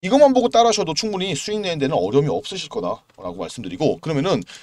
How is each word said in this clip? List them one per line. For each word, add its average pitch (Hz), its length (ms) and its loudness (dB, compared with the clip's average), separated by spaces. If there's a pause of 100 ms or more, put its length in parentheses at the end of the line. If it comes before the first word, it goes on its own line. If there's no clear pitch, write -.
이것만 269 300 6
보고 247 160 4
따라하셔도 214 460 2
충분히 190 420 -4
수익 214 240 -6
내는 175 180 -4
데는 135 180 0
어려움이 113 320 2
없으실 120 400 -6
거다라고 92 680 -8
말씀드리고, 92 640 -4
그러면은 156 420 -2 (200)